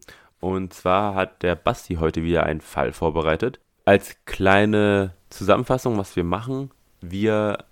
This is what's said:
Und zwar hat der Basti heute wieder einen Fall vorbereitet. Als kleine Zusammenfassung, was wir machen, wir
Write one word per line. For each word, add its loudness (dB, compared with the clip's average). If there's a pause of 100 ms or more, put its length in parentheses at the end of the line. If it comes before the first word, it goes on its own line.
(400)
Und -4
zwar 0
hat -4
der 0
Basti -4
heute 0
wieder 2
einen -4
Fall -4
vorbereitet. -2 (260)
Als 2 (100)
kleine 2 (160)
Zusammenfassung, 0
was -6
wir 0
machen, -6 (320)
wir -2 (140)